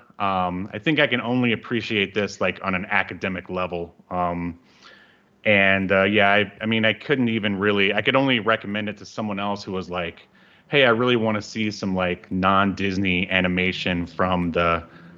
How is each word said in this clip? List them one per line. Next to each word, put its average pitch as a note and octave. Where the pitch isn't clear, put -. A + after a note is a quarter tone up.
Um, F#2
I G#2+
think D3+
I D3
can A#2+
only A#2+
appreciate G#2+
this, G#2
like, F#2
on F#2+
an F2+
academic F#2
level. F2
Um, F2
and, G2
uh, F#2+
yeah, G2+
I, G2+
I A2
mean, A2
I A2
couldn't C3
even G#2
really, G2+
I G#2
could B2+
only C3+
recommend G#2
it G#2
to G2
someone G#2
else G2+
who G2+
was F#2
like, F2+
"Hey, C#3+
I A#2+
really B2
wanna A2
see G#2+
some, G2+
like, F2+
non-Disney F#2+
animation F2+
from F2+
the, E2+